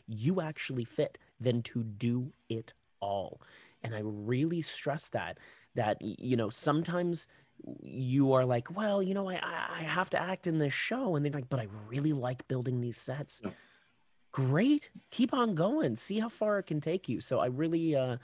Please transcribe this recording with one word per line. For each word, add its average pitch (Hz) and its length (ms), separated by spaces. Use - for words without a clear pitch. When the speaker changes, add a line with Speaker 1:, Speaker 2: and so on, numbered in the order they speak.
Speaker 1:
you 117 340
actually 139 460
fit - 320
than 120 240
to 117 200
do 120 480
it 113 260
all. 101 420
And 113 140
I 107 80
really 123 580
stress - 480
that, 87 300
that, 107 260
y-, 101 200
you 127 180
know, 110 140
sometimes 170 760
you 131 520
are 127 120
like, 123 300
"Well, 202 260
you 190 140
know, 196 140
I, 180 120
I, - 260
I - 20
have 165 300
to - 100
act 185 240
in 160 140
this 139 140
show." 226 420
And 147 100
they're 143 60
like, 135 180
"But 135 100
I 113 80
really 143 260
like 127 340
building 127 340
these 120 160
sets." - 460
Speaker 2:
Yeah. 101 60
Speaker 1:
Great. 180 600
Keep 247 240
on 233 220
going. 175 400
See 202 240
how 226 100
far 208 300
it 185 80
can 156 120
take 165 300
you. 110 100
So - 200
I 120 80
really, 160 480
uh, 127 280